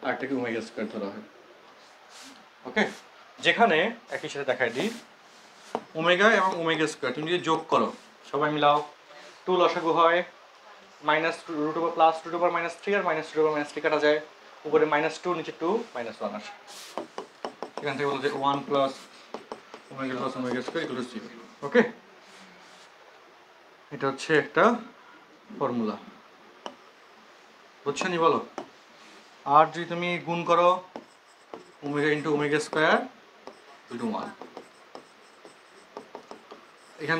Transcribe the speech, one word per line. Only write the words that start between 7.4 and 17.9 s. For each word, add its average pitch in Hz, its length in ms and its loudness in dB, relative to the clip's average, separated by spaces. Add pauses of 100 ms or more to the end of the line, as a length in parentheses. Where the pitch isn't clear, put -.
যোগ 151 100 2 (120)
করো, 117 160 4 (440)
সবাই 147 240 0
মিলাও, 147 220 4 (680)
টু 180 60 0 (100)
লসাগু 165 380 2
হয়, 170 200 6 (880)
minus 160 280 2 (260)
root 156 160 -2
over 165 180 0
plus 160 260 6
root 170 140 -6
over 175 200 4
minus 165 240 -4
three 202 160 0
আর 190 120 0
minus 156 220 -2
root 156 100 0
over 156 140 4
minus 147 160 -2
three 151 140 -6
কাটা 151 200 2
যায়, 151 140 6 (480)
উপরে 151 260 4
মাইনাস 156 300 0
টু, 180 60 -2 (100)
নিচে 156 220 -8
টু, 165 80 0 (260)
মাইনাস 117 260 -8
ওয়ান 104 180 -4
আসে। - 140 -14 (1300)
এখান 147 160 -4